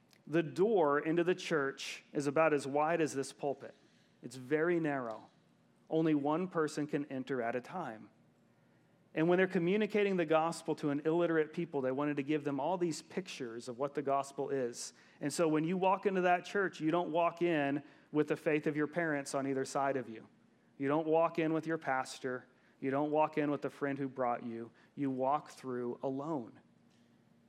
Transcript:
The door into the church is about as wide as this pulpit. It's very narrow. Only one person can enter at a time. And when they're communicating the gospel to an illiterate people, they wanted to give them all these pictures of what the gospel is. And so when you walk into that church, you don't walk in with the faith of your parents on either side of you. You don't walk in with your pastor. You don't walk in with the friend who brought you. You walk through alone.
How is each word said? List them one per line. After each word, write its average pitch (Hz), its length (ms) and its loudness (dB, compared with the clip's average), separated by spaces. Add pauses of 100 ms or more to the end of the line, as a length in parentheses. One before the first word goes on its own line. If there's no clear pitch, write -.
(280)
The 160 160 2
door 156 560 4
into 160 240 2
the 175 120 2
church - 680 -4 (100)
is 143 140 -2
about 156 260 4
as 139 140 0
wide 151 340 2
as 139 120 0
this 135 200 -4
pulpit. 135 400 -6 (480)
It's 123 140 -14
very 156 440 0
narrow. 131 420 -4 (680)
Only 160 240 4
one 151 340 2
person 151 400 -2
can 147 220 -2
enter 131 320 -4
at 117 140 -2
a 123 60 -4
time. 131 480 -10 (1080)
And 160 120 2
when 180 100 6
they're 185 100 6
communicating 196 680 2
the 170 80 2
gospel 160 500 2
to 151 160 -2
an 143 120 0
illiterate 160 480 2
people, 156 300 -4
they 127 100 0
wanted 143 260 0
to 143 60 0
give 147 200 -2
them 143 160 -2
all 165 180 0
these 170 240 -2
pictures 120 640 -8
of 120 120 -6
what 139 160 -2
the 151 80 -2
gospel 139 460 -2
is. 127 440 -4 (260)
And 143 140 -4
so 175 140 4
when 156 160 4
you 175 140 0
walk 190 280 2
into 190 160 2
that 180 240 4
church, 190 340 -2
you 156 120 0
don't 175 180 2
walk 170 320 0
in 147 400 2 (300)
with 147 160 2
the 156 80 0
faith 151 320 0
of 151 100 -2
your 151 100 2
parents 151 460 -2
on 135 140 0
either 135 180 0
side 139 320 0
of 117 120 -6
you. 110 180 -14 (500)
You 139 100 -2
don't 156 200 2
walk 160 320 4
in 160 140 2
with 156 120 -2
your 160 140 -2
pastor. 131 640 -4 (340)
You 135 120 -2
don't 147 180 0
walk 151 280 2
in 147 120 2
with 143 140 -2
the 139 60 -2
friend 139 280 -4
who 139 100 -4
brought 123 380 -2
you. 117 240 -8 (260)
You 139 140 -2
walk 131 420 0
through 123 520 -6
alone. 135 480 -4 (960)